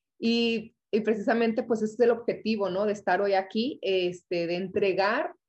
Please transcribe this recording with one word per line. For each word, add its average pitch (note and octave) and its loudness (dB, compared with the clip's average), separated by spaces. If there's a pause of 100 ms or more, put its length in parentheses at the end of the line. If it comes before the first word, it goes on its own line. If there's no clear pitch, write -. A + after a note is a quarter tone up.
(200)
Y, A#3 0 (160)
y A3 2
precisamente, A3+ 0
pues, A3 -2
ese G#3+ -2
es - -10
el A#3 6
objetivo, G#3 -2
¿no? F#3+ -2
De G#3 0
estar G3 0
hoy G3+ 2
aquí, A3 -2
este, F3+ -2
de F3 -2
entregar. G3 0 (160)